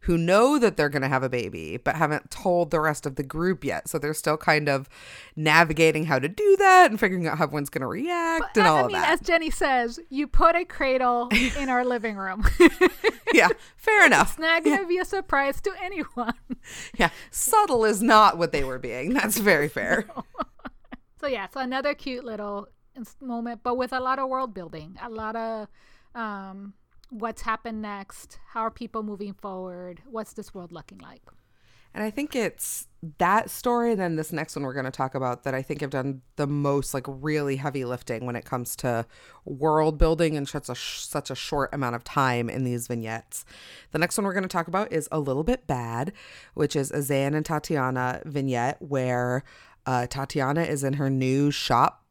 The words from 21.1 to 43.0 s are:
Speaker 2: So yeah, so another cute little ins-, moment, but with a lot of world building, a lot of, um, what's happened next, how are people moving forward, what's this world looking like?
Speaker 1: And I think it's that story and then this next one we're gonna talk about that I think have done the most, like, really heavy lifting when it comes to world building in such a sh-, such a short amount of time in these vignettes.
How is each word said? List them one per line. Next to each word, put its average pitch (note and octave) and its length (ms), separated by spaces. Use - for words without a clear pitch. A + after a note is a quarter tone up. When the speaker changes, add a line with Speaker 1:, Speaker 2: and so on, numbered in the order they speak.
Speaker 2:
So D4 60
yeah, G#3+ 260
so C#4 60
another C4+ 340
cute B3+ 300
little G#3 460
ins-, A#3+ 240
moment, A#3+ 420
but B3 140
with B3 160
a C4 80
lot B3+ 200
of C4 100
world C4 240
building, E3 480
a A#3+ 80
lot A3 260
of, A3+ 320
um, G3 580
what's A3+ 320
happened A3 400
next, G3+ 580
how A3+ 80
are A3 100
people A3 320
moving G3+ 300
forward, F3+ 760
what's A3 240
this - 200
world F3 180
looking F3 280
like? - 220
Speaker 1:
And G#3+ 100
I G#3+ 80
think C#4+ 240
it's - 520
that F#3+ 320
story A#3+ 420
and G#3 80
then F3 160
this D#3 160
next D#3 240
one C#3+ 80
we're C3 120
gonna C3 160
talk C3 240
about B2 280
that C3+ 120
I C3 80
think D3 180
have C#3+ 80
done C3+ 320
the D3 100
most, C#3+ 460
like, C3 140
really C#3 500
heavy C3+ 260
lifting A#2+ 420
when A#2+ 120
it - 80
comes B2 320
to A#2 280
world D#3 540
building D#3+ 380
in C#3+ 100
such C#3 240
a B2 60
sh-, - 260
such - 300
a C3 40
short - 380
amount B2+ 220
of A#2 100
time B2 440
in C3 140
these A#2+ 240
vignettes. A2+ 560